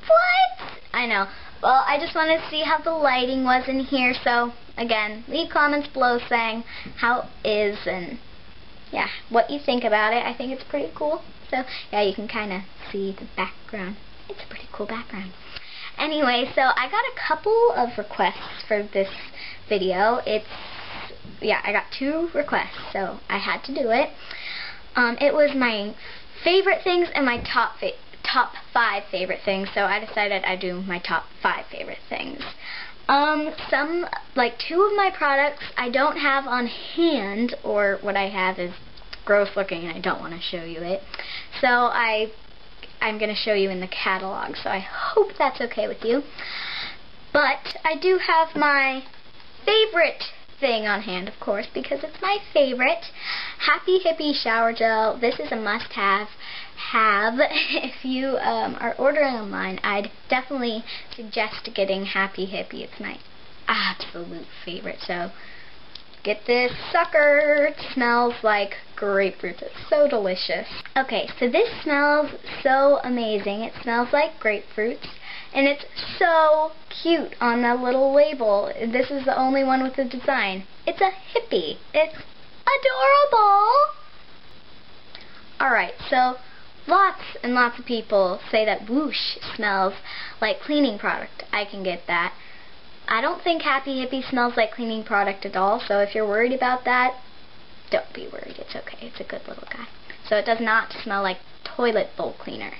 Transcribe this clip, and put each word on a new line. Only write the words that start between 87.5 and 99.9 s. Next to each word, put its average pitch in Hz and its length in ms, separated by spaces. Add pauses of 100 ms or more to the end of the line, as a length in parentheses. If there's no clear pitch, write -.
lots 240 240
of 247 60
people 208 560 (100)
say 220 140
that 208 240
Whoosh 277 480 (200)
smells 196 380 (460)
like 220 200
cleaning 277 380
product. - 540
I 208 120
can 202 180
get 175 240
that. 175 280 (720)
I 220 120
don't 330 220
think 330 200
Happy 269 440
Hippie 262 220
smells 240 280
like 220 160
cleaning 226 300
product 202 420
at 196 120
all, 202 280
so 202 140
if 202 160
you're 214 140
worried 226 240
about 254 320
that, 247 360 (720)
don't - 240
be - 140
worried. - 300
It's - 180
okay. - 240
It's - 200
a - 40
good - 240
little - 200
guy. 233 200 (400)